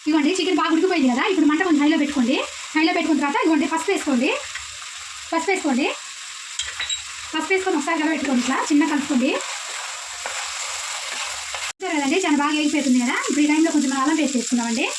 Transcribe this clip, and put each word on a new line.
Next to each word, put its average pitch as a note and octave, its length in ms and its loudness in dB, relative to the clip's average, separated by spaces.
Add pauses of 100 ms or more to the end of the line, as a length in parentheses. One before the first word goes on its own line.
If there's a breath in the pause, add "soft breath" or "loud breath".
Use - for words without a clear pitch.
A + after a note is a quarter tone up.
ఇదిగోండి, D4+ 320 4
చికెన్ D#4 240 2
బాగా D#4+ 140 2
ఉడికిపోయింది D#4+ 380 2
కదా, C4+ 180 0
ఇప్పుడు D#4 200 4
మంట D#4 160 2
కొంచెం D4 160 4
హైలో D4+ 200 4
పెట్టుకోండి. C4+ 340 0 (380)
హైలో D#4+ 220 4
పెట్టుకున్న D#4 260 2
తర్వాత D4 220 0
ఇదిగోండి, D#4+ 280 2
పసుపు E4 200 -2
వేసుకోండి. C4+ 360 0 (1040)
పసుపు E4 220 0
వేసుకోండి. D4+ 340 0 (1500)
పసుపు D#4 200 -2
వేసుకొని F#4 260 2
ఒకసారి E4 220 0
కలబెట్టుకోండి, C#4+ 440 2
ఇట్లా C4 120 0 (120)
చిన్న D4 220 6
కలుపుకోండి. C#4 380 2 (2500)
చూసారు F4+ 200 -2
కదండి, C#4+ 280 2
చాలా D4 160 4
బాగా D4 160 2
వేగిపోతుంది C#4+ 460 2
కదా. B3 120 0 (120)
ఇప్పుడు D4 160 2
ఈ D4 80 4
టైంలో D#4+ 240 6
కొంచెం B3+ 180 4
మనం C4+ 100 0
అల్లం D#4 160 2
పేస్ట్ C4 180 0
వేసుకుందామండి. A#3 480 0 (140)